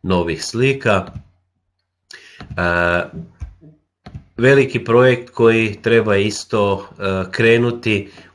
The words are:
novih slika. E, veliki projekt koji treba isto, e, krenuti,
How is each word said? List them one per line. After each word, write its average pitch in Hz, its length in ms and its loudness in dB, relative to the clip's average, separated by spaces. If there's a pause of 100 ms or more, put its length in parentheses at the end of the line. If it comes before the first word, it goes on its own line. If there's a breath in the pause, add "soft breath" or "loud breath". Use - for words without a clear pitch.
novih 85 420 -2
slika. 117 600 -2 (1300 loud breath)
E, 87 640 -2 (1300)
veliki 131 480 2
projekt 123 460 2
koji 113 520 2
treba 110 340 2
isto, 101 720 -2 (100)
e, 95 320 -4
krenuti, 117 800 0 (240 loud breath)